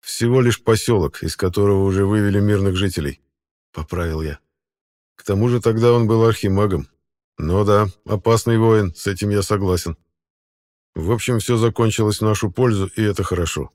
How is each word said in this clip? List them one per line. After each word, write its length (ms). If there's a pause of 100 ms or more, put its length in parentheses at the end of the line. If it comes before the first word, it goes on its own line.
«Всего 400
лишь 220
поселок, 600
из 140
которого 480
уже 200
вывели 360
мирных 360
жителей», 440 (580)
поправил 440
я. 160 (760)
«К 60
тому 260
же 120
тогда 320
он 140
был 180
архимагом. 640 (500)
Но 260
да, 220 (180)
опасный 540
воин, 360
с 120
этим 240
я 120
согласен. 540 (1000)
В 180
общем, 260
все 180
закончилось 600
в 60
нашу 260
пользу, 460
и 60
это 200
хорошо. 520